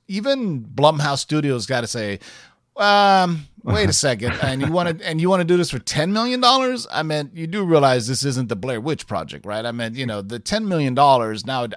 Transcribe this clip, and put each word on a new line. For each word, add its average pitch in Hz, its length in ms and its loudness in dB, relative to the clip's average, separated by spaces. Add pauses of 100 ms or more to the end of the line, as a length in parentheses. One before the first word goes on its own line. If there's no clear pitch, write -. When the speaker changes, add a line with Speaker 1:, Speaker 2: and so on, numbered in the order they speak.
Speaker 1:
even 202 560 -2
Blumhouse 143 540 2
Studios 143 480 -2
gotta 123 200 -2
say, 104 320 -6 (560)
um, 196 720 4 (160)
"Wait 190 260 2
a - 20 2
Speaker 2:
<laughs> - 0 -
Speaker 1:
second, 120 480 0
and 135 220 -2
you 156 100 -2
wanna, 175 320 0
and 160 160 -4
you 175 80 2
wanna 185 160 2
do 175 140 4
this 170 120 -2
for 131 80 -6
ten 151 320 -2
million 240 300 -2
dollars?" 254 500 2
I 151 120 -2
mean, 151 320 -4
you 165 120 -8
do 196 200 -4
realize 135 420 4
this 131 160 -4
isn't 127 240 -2
the 113 80 -4
Blair 113 240 -6
Witch 139 260 -6
Project, 78 380 -8
right? 107 220 -6
I 120 60 -6
mean, 117 220 -6
you 131 120 -6
know, 104 160 -6
the 110 160 -10
ten 214 280 -4
million 151 280 0
dollars 120 500 4
now, 127 220 -4 (100)